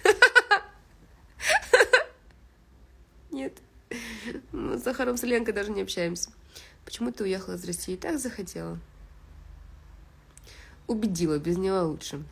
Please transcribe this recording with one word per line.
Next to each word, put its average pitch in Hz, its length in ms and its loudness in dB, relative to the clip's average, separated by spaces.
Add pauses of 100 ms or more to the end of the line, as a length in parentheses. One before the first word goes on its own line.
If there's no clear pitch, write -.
<laughs> - 3250 2
Нет. 269 240 -6 (960)
Мы 185 240 -4
с 240 80 -8
Захаром 247 320 -2
Соленко 233 380 0
даже 202 160 -2
не 202 100 -4
общаемся. 175 480 -4 (560)
Почему - 260 -6
ты 240 140 -6
уехала 185 300 -4
из 180 100 -10
России? 180 320 -6
Так 311 220 -4
захотела. 180 600 -8 (2000)
Убедила, 175 520 2
без 165 180 0
него 190 280 2
лучше. 147 480 -4